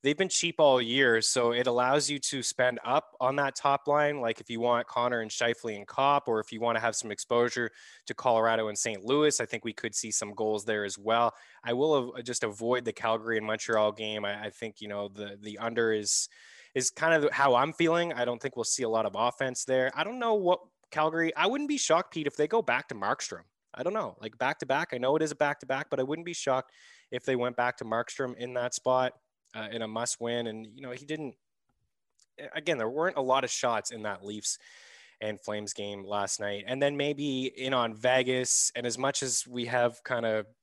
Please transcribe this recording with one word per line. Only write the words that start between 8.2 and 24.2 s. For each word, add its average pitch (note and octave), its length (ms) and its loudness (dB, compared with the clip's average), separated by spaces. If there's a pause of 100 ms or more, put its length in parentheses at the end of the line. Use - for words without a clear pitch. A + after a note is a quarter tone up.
and G#2 100 -6
Saint G2+ 260 -4
Louis, C#3+ 360 4
I A#2 60 -2
think - 180 -10
we A2+ 80 -6
could A2 240 -6
see A2 160 -6
some G#2 220 -4
goals G#2+ 300 -2
there G#2+ 200 -2
as G2 120 -6
well. A2 380 2 (300)
I A#2 80 -2
will D3 220 2
av-, B2+ 300 -2
just B2 200 -4
avoid A#2 400 -2
the A2 80 -2
Calgary A2+ 460 -2
and G#2+ 80 -4
Montreal G#2+ 460 2
game. G#2+ 320 -6
I, G#2 200 -6
I G#2 60 -6
think, G#2+ 300 -12
you G#2+ 60 -12
know, G2+ 220 -6
the, G2+ 320 -12
the G#2 180 -12
under A2+ 340 2
is, G#2 360 0 (460)
is B2+ 160 0
kind D#3+ 340 2
of C#3+ 80 2
how C3+ 240 4
I'm C#3+ 160 2
feeling. E3+ 400 2
I B2 120 0
don't A#2+ 160 -2
think C3+ 140 -6
we'll A#2 100 -4
see - 200 -2
a A2+ 40 0
lot A2 180 2
of G2 100 -4
offense B2 480 0
there. C3 320 2
I D#3 80 0
don't B3 160 -6
know A#3 140 2
what F3+ 260 4 (320)
Calgary, D#3+ 420 2
I E3+ 140 2
wouldn't C#4+ 200 -2
be D4 100 0
shocked, - 340 2
Pete, D3+ 160 -2
if - 80 -6
they D3+ 100 2
go A3 160 2
back B2+ 260 0
to C3 60 -8
Markstrom. G2+ 480 -4 (320)
I - 80 -10
don't F3+ 120 -2
know, D#3 260 -6